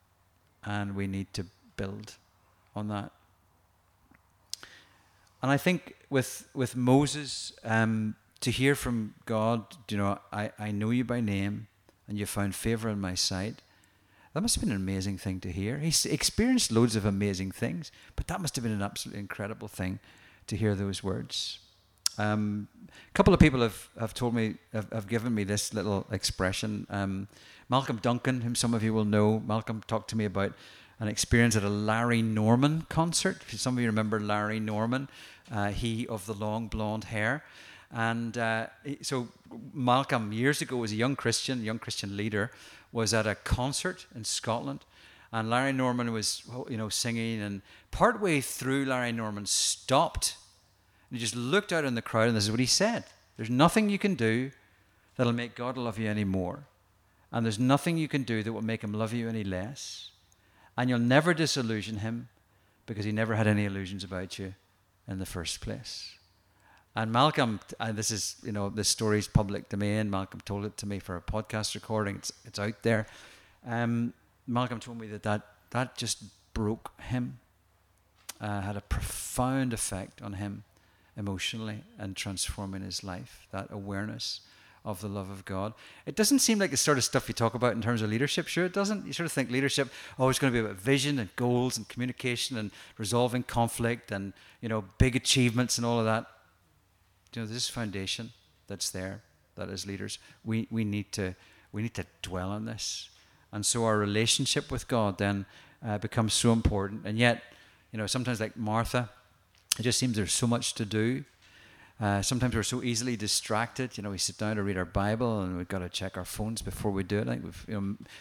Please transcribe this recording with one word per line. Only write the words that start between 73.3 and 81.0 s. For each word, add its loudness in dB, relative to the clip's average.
Um, -2
Malcolm -2
told -12
me -10
that, -10
that, 0
that -4
just -4
broke -2
him, -4
uh, -4
had -4
a -6
profound -2
effect -6
on -8
him -6